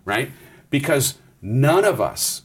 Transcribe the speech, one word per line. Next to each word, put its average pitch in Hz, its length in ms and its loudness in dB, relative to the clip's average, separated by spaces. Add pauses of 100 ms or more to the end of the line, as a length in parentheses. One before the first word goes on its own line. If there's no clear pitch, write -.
right? 107 280 -4 (380)
Because 143 460 0 (260)
none 143 440 2
of 165 160 0
us - 440 -6